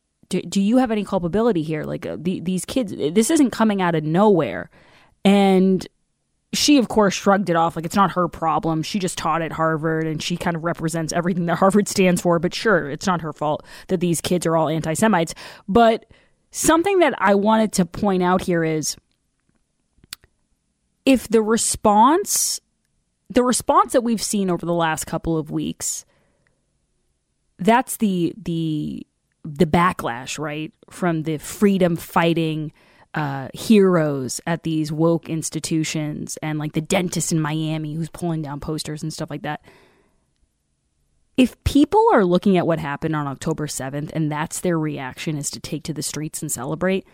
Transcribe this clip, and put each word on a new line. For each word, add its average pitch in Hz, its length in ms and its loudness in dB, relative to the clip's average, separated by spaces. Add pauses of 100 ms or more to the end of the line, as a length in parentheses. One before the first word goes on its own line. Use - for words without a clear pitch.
(300)
"Do, - 120 -2
do 185 200 -2
you 214 160 2
have 254 140 2
any 214 120 -2
culpability 190 580 0
here? 151 220 -6
Like, 143 220 -8
uh, 82 140 -8
the, 170 200 -4
these 180 260 -4
kids, 254 300 -4
this 175 340 2
isn't 294 220 4
coming 214 300 0
out 175 140 0
of 156 80 0
nowhere." 156 680 2 (560)
And 190 600 4 (680)
she, 294 240 4
of 226 100 4
course, 202 260 2
shrugged 196 360 0
it 170 60 2
off, 165 200 2
like, 165 100 -8
it's 170 100 -8
not 196 160 4
her 180 160 0
problem. 160 560 -2
She 208 160 -4
just 180 180 -4
taught 165 240 -2
at 160 120 -6
Harvard, 160 540 0
and 156 140 -6
she - 160 -4
kind 170 180 -4
of 156 80 -8
represents 160 480 -4
everything 170 360 -2
that 170 80 0
Harvard 196 320 4
stands 180 340 2
for. 170 180 2
But 170 140 -2
sure, 165 360 0
it's 151 180 -6
not 180 140 0
her 156 120 -8
fault 151 320 -4 (220)
that 185 120 -2
these 170 220 0
kids 175 240 -2
are 165 100 2
all 160 140 2
anti-Semites. 165 640 0 (340)
But 226 380 4 (460)
something 339 480 2
that 320 180 4
I 202 180 4
wanted 220 380 2
to 185 120 2
point 190 380 0
out 185 180 2
here 170 220 0
is, 156 320 -2 (2000)
if 262 220 4
the 220 140 2
response, 226 1160 2 (720)
the 247 140 4
response 285 500 2
that 269 80 4
we've 226 200 0
seen 196 280 -2
over 170 160 -2
the 170 80 -2
last 160 320 -2
couple 165 320 -4
of 151 140 -6
weeks, - 540 -6 (1500)
that's 226 380 2
the, 185 380 0
the, 160 720 -4 (400)
the 156 200 0
backlash, 151 720 0
right, 151 360 -8 (160)
from 165 340 -2
the 156 140 -4
freedom 185 580 2
fighting, 160 800 0 (400)
uh, 139 400 -6
heroes 165 960 2
at 165 160 -4
these 156 260 -2
woke 165 380 0
institutions 156 1120 -6
and, 156 160 -6
like, 151 160 -6
the 160 80 -2
dentist 175 500 -2
in 160 100 0
Miami 156 520 -4
who's 160 160 -6
pulling 165 320 -6
down 143 180 -10
posters 151 440 -8
and 156 80 -6
stuff 151 180 -10
like 151 120 -10
that. 147 200 -8 (1700)
If - 300 2
people 403 480 4
are 240 100 6
looking 180 340 2
at 156 80 2
what 160 140 0
happened 156 360 -4
on 147 120 -2
October 151 400 -4
seventh 139 480 -8
and 156 160 0
that's 151 300 -6
their 175 180 0
reaction, 147 580 -6
is 143 140 -6
to - 80 -14
take - 240 -10
to 165 100 -8
the 147 80 -8
streets 151 400 -8
and 156 80 -8
celebrate, 170 640 -4